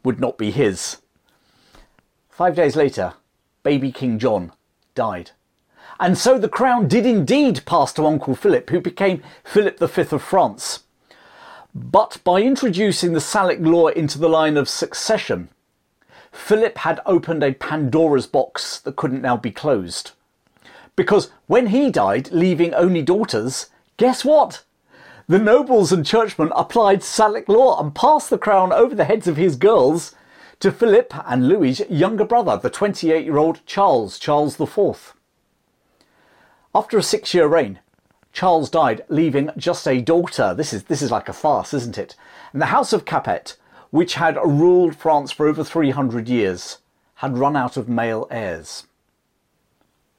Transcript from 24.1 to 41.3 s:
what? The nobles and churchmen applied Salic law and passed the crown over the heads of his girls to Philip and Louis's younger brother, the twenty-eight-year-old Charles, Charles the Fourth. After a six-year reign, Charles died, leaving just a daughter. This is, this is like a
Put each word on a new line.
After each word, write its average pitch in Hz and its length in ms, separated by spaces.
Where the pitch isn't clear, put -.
what? 277 400
The 165 100
nobles 220 540
and 165 120
churchmen 196 520
applied 196 460
Salic 214 460
law 226 320
and 151 140
passed 302 340
the 214 100
crown 190 340
over 233 240
the 175 80
heads 180 240
of 156 80
his 165 180
girls 160 640
to 190 120
Philip 233 400
and 127 220
Louis's 156 420
younger 190 340
brother, 185 320
the 123 140
twenty-eight-year-old 160 960
Charles, 139 520
Charles 147 380
the 151 100
Fourth. - 480
After 185 240
a 180 40
six-year 175 440
reign, 143 340
Charles 165 380
died, 139 380
leaving 147 480
just 165 300
a 131 140
daughter. 143 540
This 147 180
is, 101 120
this 147 180
is 123 80
like 107 180
a - 40